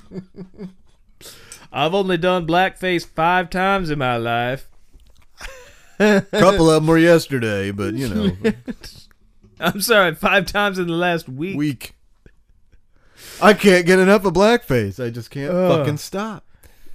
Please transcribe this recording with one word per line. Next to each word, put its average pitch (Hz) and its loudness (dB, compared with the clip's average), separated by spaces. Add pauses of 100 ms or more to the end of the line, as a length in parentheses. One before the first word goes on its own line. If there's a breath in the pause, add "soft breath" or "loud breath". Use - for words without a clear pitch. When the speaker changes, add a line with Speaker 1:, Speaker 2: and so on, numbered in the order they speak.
(1700 loud breath)
Speaker 1:
I've 151 -2
only 190 0
done 180 -2
blackface 180 -2
five 175 -2
times 190 -2
in 147 -4
my 123 -2
life. 120 -4 (1300 loud breath)
Speaker 2:
Couple 196 4
of 156 4
'em 156 -2
were 165 4
yesterday, 123 2
but, 107 -6
you 131 -6
know. 110 -2 (100)
Speaker 1:
<laughs> - -10
I'm 180 -4
sorry, 190 2
five 196 0
times 202 -4
in 180 -4
the 165 -4
last 170 -2
week. 143 -8
Speaker 2:
Week. 147 -6 (1500 loud breath)
I 196 8
can't 180 4
get 185 6
enough 190 4
of 180 0
blackface. 147 0
I 120 -6
just 117 -14
can't 143 -8
Speaker 1:
Ugh. 180 2
Speaker 2:
fucking 147 -4
stop. 202 -12 (500 soft breath)